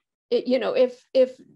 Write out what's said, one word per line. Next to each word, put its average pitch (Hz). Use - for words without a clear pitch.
it, 240
you 262
know, 196
if, 247
if, 254